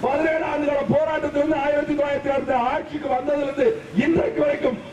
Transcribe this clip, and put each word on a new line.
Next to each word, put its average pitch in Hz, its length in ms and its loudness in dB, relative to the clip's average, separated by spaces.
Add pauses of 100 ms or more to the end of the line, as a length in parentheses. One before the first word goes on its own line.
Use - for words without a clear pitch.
பதினேழு 320 480 0
ஆண்டு 294 160 -2
கால 277 120 0 (140)
போராட்டத்திலிருந்து 302 680 0
ஆயிரத்தி 294 340 0
தொள்ளாயிரத்தி 277 340 0
அறுபத்தி 262 240 0 (140)
ஆட்சிக்கு 294 420 -4
வந்ததிலிருந்து 277 540 0 (400)
இன்றைக்கு 339 380 2
வரைக்கும் 277 360 0 (120)